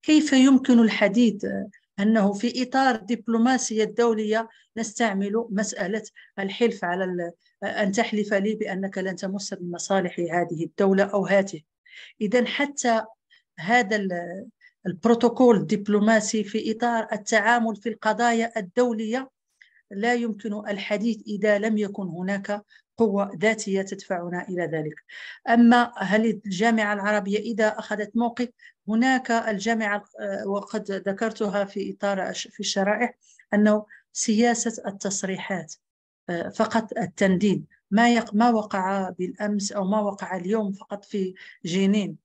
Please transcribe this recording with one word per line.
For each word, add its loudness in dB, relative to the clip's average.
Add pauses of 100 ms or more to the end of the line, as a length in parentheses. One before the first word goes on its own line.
كيف 4
يمكن 8
الحديث، 4
آه، -6 (300)
أنه 4
في -4
إطار 2
الدبلوماسية 0
الدولية 0 (280)
نستعمل -2
مسألة -4 (360)
الحلف -2
على -2
ال-، -4 (320)
أن -2
تحلف -2
لي 0
بأنك -6
لن -4
تمس -8
بمصالح -2
هذه -2
الدولة 2
أو 0
هذه؟ 0 (600)
إذن 2
حتى -2 (560)
هذا 2
ال-، -6 (400)
البروتوكول 4
الدبلوماسي 2
في -4
إطار -2
التعامل 2
في -8
القضايا 0
الدولية -2 (600)
لا -2
يمكن -4 (160)
الحديث -2
إذا 2
لم 0
يكن -4
هناك -6 (320)
قوة 2 (100)
ذاتية 0
تدفعنا -6
إلى -4
ذلك. -4 (540)
أما 6
هل 0 (200)
الجامعة 0
العربية -2
إذا 0
أخذت -4
موقف، -2 (400)
هناك 2
الجامعة، -2 (160)
آه، -6
وقد -6
ذكرتها -2
في -8
إطار -4
الش-، -10
في -20
الشرائح، -2 (360)
أنه 4 (280)
سياسة 0
التصريحات، -6 (540)
آه، -6
فقط -2
التنديد، 2 (260)
ما 4
يق-، -2
ما 4
وقع 0
بالأمس -6
أو -4
ما 0
وقع -4
اليوم -2
فقط -12
في -4 (320)
جنين. 0